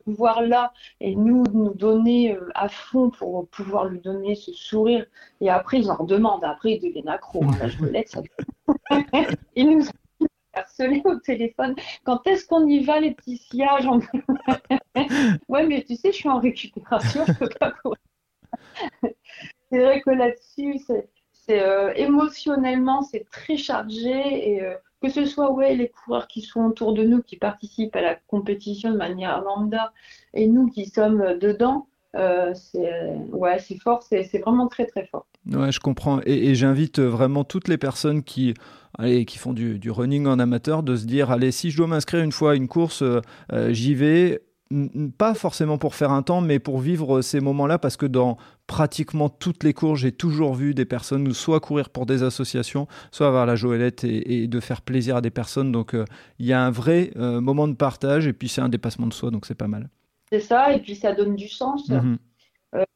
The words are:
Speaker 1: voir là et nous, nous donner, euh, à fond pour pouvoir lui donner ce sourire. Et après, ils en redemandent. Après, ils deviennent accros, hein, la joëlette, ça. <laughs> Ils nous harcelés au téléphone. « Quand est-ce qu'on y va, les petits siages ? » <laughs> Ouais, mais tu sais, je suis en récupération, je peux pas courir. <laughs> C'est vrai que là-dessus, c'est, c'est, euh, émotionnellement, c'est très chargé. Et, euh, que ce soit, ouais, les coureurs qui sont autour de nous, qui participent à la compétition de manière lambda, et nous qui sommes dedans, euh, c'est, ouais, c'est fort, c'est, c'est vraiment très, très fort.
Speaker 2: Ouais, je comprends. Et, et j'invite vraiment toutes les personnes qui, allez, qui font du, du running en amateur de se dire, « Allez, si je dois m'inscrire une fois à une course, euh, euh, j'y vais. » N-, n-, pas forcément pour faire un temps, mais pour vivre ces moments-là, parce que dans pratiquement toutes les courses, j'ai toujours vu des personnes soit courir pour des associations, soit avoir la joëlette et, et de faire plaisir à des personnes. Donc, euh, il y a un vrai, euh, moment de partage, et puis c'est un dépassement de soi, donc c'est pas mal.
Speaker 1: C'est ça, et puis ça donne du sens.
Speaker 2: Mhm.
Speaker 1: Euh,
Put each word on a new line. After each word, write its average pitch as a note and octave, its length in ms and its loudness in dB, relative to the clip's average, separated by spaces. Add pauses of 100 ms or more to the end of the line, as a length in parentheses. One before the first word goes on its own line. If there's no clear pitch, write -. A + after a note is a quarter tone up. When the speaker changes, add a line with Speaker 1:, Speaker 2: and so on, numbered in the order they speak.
Speaker 1:
voir A3 340 2
là A#3+ 320 2 (260)
et G3 160 -4
nous, A#3 280 4 (100)
nous G#3+ 200 2
donner, A3+ 600 2
euh, F3+ 200 -10
à G3+ 120 -2
fond B3+ 420 0
pour F3+ 380 -6
pouvoir G3 380 -4
lui F#3 140 -6
donner G3 360 -4
ce G3+ 160 -12
sourire. A3+ 540 0 (340)
Et G3 100 2
après, F#3 300 2
ils G3+ 120 2
en D#3+ 40 -2
redemandent. G3 480 2
Après, D#3+ 300 -2
ils F3 60 -2
deviennent E3+ 300 -6
accros, E3 340 -4
hein, C#3 160 2
la A#2 100 -2
joëlette, - 400 -4
ça. - 120 -10 (680)
<laughs> - 640 -2
Ils C4 140 4
nous D4+ 160 6 (680)
harcelés C4 520 -2
au F4+ 100 2
téléphone. « A#3+ 600 -4 (280)
Quand B3 220 -2
est-ce F#4+ 200 2
qu'on D#4+ 220 4
y C#4+ 160 4
va, D4+ 160 2
les D#4 120 2
petits - 260 -10
siages ? » C4+ 500 0 (1080)
<laughs> B3+ 520 2
Ouais, C#4+ 200 2
mais C#4+ 160 0
tu A#3+ 120 -8
sais, F#4+ 160 2
je - 60 -4
suis - 100 -6
en A#3+ 120 2
récupération, A#3+ 880 -2
je E3 60 4
peux A#3 160 -2 (100)
pas B3 120 0
courir. - 280 -8 (1040)
<laughs> - 120 -4 (580)
C'est B3+ 80 2
vrai C4+ 220 4
que C4+ 80 0
là-dessus, C4 760 -2
c'est, G#3+ 220 -4 (240)
c'est, G#3 300 0
euh, G3 340 2
émotionnellement, C4+ 1080 0
c'est G#3+ 260 -10
très - 260 -6
chargé. B3 920 -4
Et, G3 140 0
euh, F#3 100 -6 (280)
que C4 80 -2
ce C#4+ 160 0
soit, C#4+ 260 0
ouais, C4+ 240 2
les A#3+ 140 0
coureurs A#3+ 380 -6
qui - 140 -12
sont A3+ 200 -4
autour A3+ 320 0
de G#3+ 100 2
nous, A#3+ 180 4
qui - 160 -12
participent G#3 580 -6
à F3+ 60 -2
la E3+ 140 0
compétition G3+ 760 -4
de G#3+ 60 0
manière F3+ 440 -4
lambda, G#3+ 520 -4 (400)
et A3 140 2
nous B3 200 6
qui G3+ 200 -6
sommes G#3 520 2
dedans, A#3 480 2 (280)
euh, F3+ 400 2
c'est, E3+ 600 -6 (160)
ouais, F3+ 280 0
c'est F#3 200 -12
fort, A#3+ 220 0
c'est, F#3+ 220 0
c'est G3 160 -4
vraiment A#3+ 280 2
très, A#3+ 200 -4
très F#3+ 180 -8
fort. - 220 -12 (180)
Speaker 2:
Ouais, C3+ 260 0
je - 80 -4
comprends. C3+ 460 0
Et, C3+ 240 2
et C3 60 6
j'invite C3+ 440 2
vraiment C3 440 2
toutes - 240 -6
les E3 100 2
personnes D3 460 -2
qui, B2+ 320 -2 (420)
allez, B2 280 2
qui - 120 -12
font - 160 -8
du, A2+ 240 -4
du A2 140 -6
running C3+ 340 0
en C3 140 4
amateur B2 420 0
de B2+ 140 0
se A2 100 -4
dire, « C3 260 0
Allez, B2+ 200 2
si E3+ 180 -4
je D3 80 -4
dois E3 100 2
m'inscrire E3 360 0
une D#3 80 0
fois D3 220 2
à - 20 4
une C3 120 0
course, E3 360 -2
euh, A#2+ 180 2 (320)
euh, A#2 180 0
j'y A#2+ 220 2
vais. » D#3+ 480 4 (300)
N-, C#3+ 220 -2
n-, D3 180 -4
pas A3 220 2
forcément D3+ 460 -2
pour D3+ 160 -4
faire C#3 160 0
un C#3 100 2
temps, F3+ 200 0
mais D3+ 180 2
pour C3 180 -4
vivre C3+ 440 2
ces C#3+ 180 -2
moments-là, C#3 400 2
parce C3+ 180 -2
que D3 80 0
dans B2 320 2 (300)
pratiquement D3+ 600 0
toutes - 360 -4
les D3+ 100 4
courses, D#3 280 0
j'ai C3 100 2
toujours D3+ 420 0
vu C#3 220 -2
des B2+ 100 0
personnes C3+ 480 -2
soit D#3 260 0
courir D3 300 -2
pour B2+ 160 -6
des B2+ 160 2
associations, C3 680 -2 (240)
soit D3 160 2
avoir B2+ 200 4
la A#2+ 80 2
joëlette A#2+ 480 0
et, A#2 400 -2
et A#2 40 -2
de A#2+ 120 -2
faire - 240 -6
plaisir B2+ 320 -2
à A#2+ 60 0
des A#2 100 -2
personnes. C3+ 400 -4
Donc, A#2 240 -2
euh, A2+ 100 -2 (320)
il B2 80 -6
y B2+ 80 2
a B2+ 100 4
un B2+ 60 2
vrai, C#3 480 2
euh, A#2+ 240 -2
moment C#3+ 260 2
de D3 60 -2
partage, C#3+ 540 0
et B2+ 60 0
puis B2+ 140 -8
c'est B2+ 140 -4
un B2+ 80 0
dépassement A#2 380 -4
de A2+ 60 -2
soi, A#2+ 180 -6
donc G#2+ 160 -6
c'est - 80 -10
pas G#2+ 120 -6
mal. G#2+ 220 -6 (420)
Speaker 1:
C'est G#3+ 80 2
ça, A#3+ 320 4
et - 80 2
puis G3+ 140 -12
ça G3+ 200 -2
donne G3+ 220 0
du G3+ 120 -8
sens. C#4 420 -6
Speaker 2:
Mhm. B2 300 0 (560)
Speaker 1:
Euh, F#3+ 80 0 (120)